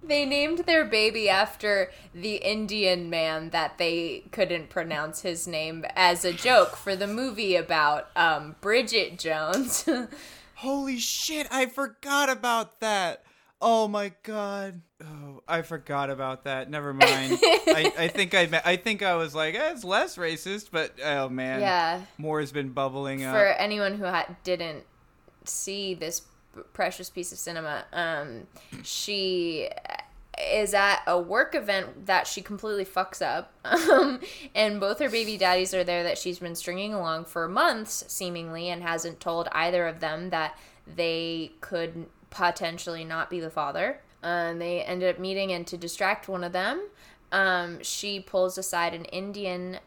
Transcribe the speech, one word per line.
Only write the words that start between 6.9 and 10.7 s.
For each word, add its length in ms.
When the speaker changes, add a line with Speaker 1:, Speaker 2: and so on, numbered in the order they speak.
Speaker 1:
the 120
movie 480
about, 600
um, 460
Bridget 560
Jones. 680
<laughs> 340
Speaker 2:
Holy 440